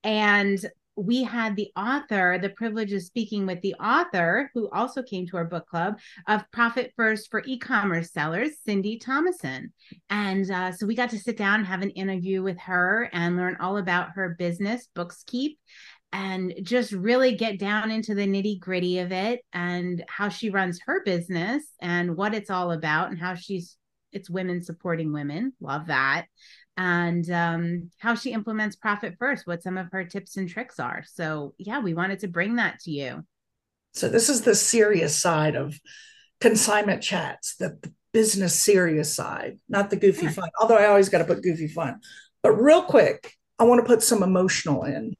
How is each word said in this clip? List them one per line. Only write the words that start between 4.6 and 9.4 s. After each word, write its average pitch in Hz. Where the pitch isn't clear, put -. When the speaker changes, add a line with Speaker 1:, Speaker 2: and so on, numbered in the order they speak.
Speaker 1:
also 254
came 185
to 180
our 170
book 165
club, 180
of 214
Profit 240
First 220
for 214
E-commerce 202
Sellers, 170
Cindy 208
Thomason. 269